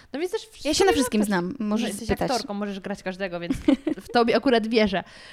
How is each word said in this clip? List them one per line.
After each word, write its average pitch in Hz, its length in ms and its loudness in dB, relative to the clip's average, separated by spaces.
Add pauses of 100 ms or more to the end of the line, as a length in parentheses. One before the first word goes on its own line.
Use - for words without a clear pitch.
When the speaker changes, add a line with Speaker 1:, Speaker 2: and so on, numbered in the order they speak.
(120)
Speaker 1:
No 269 80 -8
więc 359 120 -4
też 440 100 -6
w - 220 -18
Speaker 2:
Ja 302 100 0
się - 40 0
Speaker 1:
sumie 392 80 6
Speaker 2:
na 381 60 6
wszystkim 254 280 2
Speaker 1:
warto. 208 100 2
Speaker 2:
znam, 180 300 0
Speaker 1:
No, 214 60 -2
Speaker 2:
możesz 220 220 0
Speaker 1:
jesteś 208 200 -8
Speaker 2:
pytać. 180 220 0
Speaker 1:
aktorką, 226 240 -2
możesz 202 260 -6
grać 196 220 -10
każdego, 185 380 -6
więc 170 160 -4 (440)
w - 120 -16
tobie 240 240 4
akurat 233 300 4
wierzę. 214 380 2 (280)